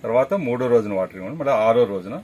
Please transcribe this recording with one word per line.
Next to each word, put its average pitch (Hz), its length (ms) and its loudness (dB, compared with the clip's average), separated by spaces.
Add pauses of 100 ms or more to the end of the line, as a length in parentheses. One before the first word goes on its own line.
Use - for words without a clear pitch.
తర్వాత 127 300 0
మూడో 127 340 -2
రోజున 110 260 2
వాటర్ 92 240 -4
ఇవ్వండి. 104 200 -10
మళ్ళీ 139 160 0
ఆరో 113 300 4
రోజున 101 400 -6